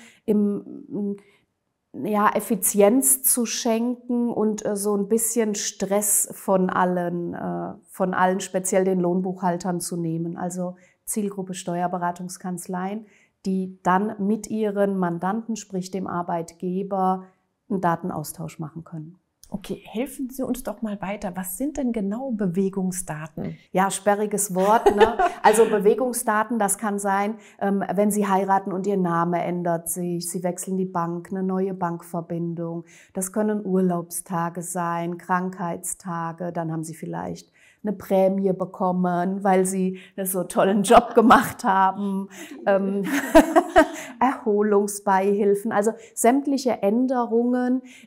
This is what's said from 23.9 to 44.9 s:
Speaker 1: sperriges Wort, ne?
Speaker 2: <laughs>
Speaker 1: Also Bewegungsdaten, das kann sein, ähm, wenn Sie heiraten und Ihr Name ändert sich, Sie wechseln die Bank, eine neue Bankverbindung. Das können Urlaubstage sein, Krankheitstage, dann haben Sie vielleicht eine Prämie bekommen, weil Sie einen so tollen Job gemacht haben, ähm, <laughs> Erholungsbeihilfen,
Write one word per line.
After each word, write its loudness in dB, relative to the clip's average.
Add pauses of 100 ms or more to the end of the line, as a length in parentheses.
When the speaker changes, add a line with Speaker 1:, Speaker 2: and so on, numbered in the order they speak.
Speaker 1:
sperriges 0
Wort, 6
ne? 6 (120)
Speaker 2:
<laughs> -10
Speaker 1:
Also 8
Bewegungsdaten, 2
das 0
kann -2
sein, 0 (240)
ähm, 0 (100)
wenn 4
Sie 2
heiraten 2
und -2
Ihr 2
Name 2
ändert -2
sich, -4
Sie -6
wechseln -4
die -2
Bank, -6
eine -4
neue -2
Bankverbindung. -6 (280)
Das -8
können -2
Urlaubstage -2
sein, -4
Krankheitstage, -6
dann -4
haben -4
Sie -10
vielleicht -10 (300)
eine -2
Prämie 2
bekommen, -2
weil 6
Sie -2 (160)
einen -6
so -2
tollen 2
Job 6
gemacht 6
haben, 0 (380)
ähm, 2 (580)
<laughs> 2
Erholungsbeihilfen, 2